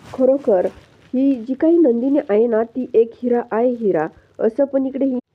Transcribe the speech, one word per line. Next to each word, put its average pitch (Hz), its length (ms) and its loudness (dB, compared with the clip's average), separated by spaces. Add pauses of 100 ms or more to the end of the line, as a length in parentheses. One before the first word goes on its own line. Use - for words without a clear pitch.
(140)
"खरोखर 254 520 2 (480)
ही 269 260 2
जी 240 140 -8
काही 320 240 2
नंदिनी 269 420 2
आहे 214 280 0
ना, 220 180 0
ती 247 280 -8
एक 226 180 2 (120)
हिरा 240 180 0 (100)
आहे, 226 200 0
हिरा." 185 360 -2 (320)
असं 226 260 0
पण 277 200 -2
इकडे 269 200 0
ही 254 140 -2 (160)